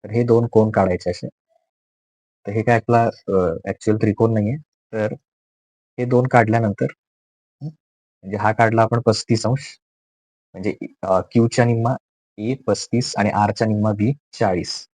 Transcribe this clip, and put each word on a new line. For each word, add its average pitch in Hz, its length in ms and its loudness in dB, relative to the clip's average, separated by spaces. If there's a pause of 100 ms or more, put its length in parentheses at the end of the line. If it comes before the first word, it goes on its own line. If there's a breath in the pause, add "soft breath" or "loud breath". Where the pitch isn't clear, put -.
तर 104 60 -14
हे 117 120 0
दोन 117 240 4
कोण 110 240 2
काढायचे 95 400 0
असे. - 180 -8 (1160)
तर 101 60 -8
हे 110 100 -2
काय 117 140 2
आपला, 117 300 2
अ, 92 580 -2
ॲक्च्युअल 107 360 -2
त्रिकोण 113 340 0
नाहीये, 110 220 -2 (360)
तर 110 220 -4 (840)
हे 123 60 -2
दोन 123 220 2
काढल्यानंतर, 113 600 2 (760)
हं? 143 40 -12
म्हणजे - 720 -14
हा 107 160 0
काढला 113 300 4
आपण 117 180 0
पस्तीस 110 460 0
अंश, - 340 -6 (720)
म्हणजे, - 240 -6 (260)
अ, 92 180 0
क्यूच्या 117 440 2
निम्मा 120 320 0 (420)
ए 113 160 -4
पस्तीस - 600 -4
आणि 104 140 0
आरच्या 104 360 0
निम्मा 107 260 0
बी 104 200 0 (200)
चाळीस. 90 640 -4